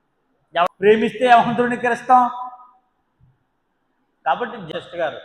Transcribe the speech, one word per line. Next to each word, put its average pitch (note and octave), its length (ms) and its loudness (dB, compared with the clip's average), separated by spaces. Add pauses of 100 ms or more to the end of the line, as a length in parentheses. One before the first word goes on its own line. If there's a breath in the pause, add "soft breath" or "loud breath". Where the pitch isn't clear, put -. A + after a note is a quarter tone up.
(580)
ఎవ-, F3 100 0 (120)
ప్రేమిస్తే G#3+ 460 2
ఎవరిని A#3 280 4
తృణీకరిస్తాం? A#3+ 760 0 (2000)
కాబట్టి G#3+ 320 -4
just E3+ 380 -14
గారు C#3+ 280 -6